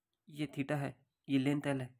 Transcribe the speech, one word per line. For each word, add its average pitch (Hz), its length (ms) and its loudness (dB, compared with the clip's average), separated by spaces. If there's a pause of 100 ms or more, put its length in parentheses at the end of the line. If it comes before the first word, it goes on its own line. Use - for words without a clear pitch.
(280)
ये 151 180 -6
theta 139 260 -2
है, 139 240 -2 (320)
ये 139 100 4
लेंथ 143 280 2
एल 139 140 0
है, 127 200 -8